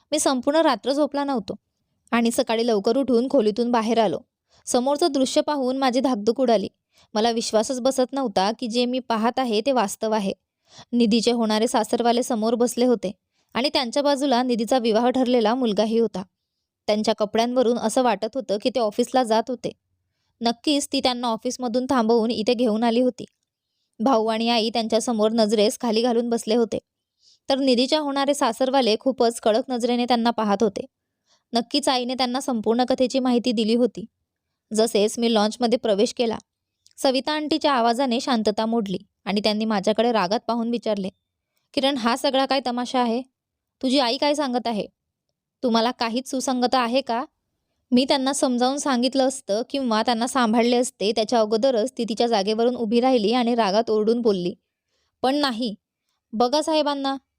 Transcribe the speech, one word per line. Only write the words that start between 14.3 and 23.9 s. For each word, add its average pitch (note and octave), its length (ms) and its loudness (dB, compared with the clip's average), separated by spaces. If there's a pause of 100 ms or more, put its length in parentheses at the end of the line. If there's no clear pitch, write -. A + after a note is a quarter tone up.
निधीचा A#3+ 360 0
विवाह A#3 300 2
ठरलेला B3 460 2
मुलगाही A3 440 0
होता. G#3+ 240 0 (640)
त्यांच्या G#3+ 280 0
कपड्यांवरून A#3 640 0
असं A#3+ 240 0
वाटत A#3 320 0
होतं A#3 280 -2
की B3+ 80 0
ते B3+ 100 -2
ऑफिसला A#3+ 420 0
जात A3+ 260 2
होते. B3 240 -8 (680)
नक्कीच A#3 520 -2
ती C4+ 80 0
त्यांना B3 280 -2
ऑफिसमधून B3 640 -4
थांबवून A#3 400 2
इथे A3+ 240 0
घेऊन A3+ 300 0
आली A#3 160 2
होती. B3 240 -2 (720)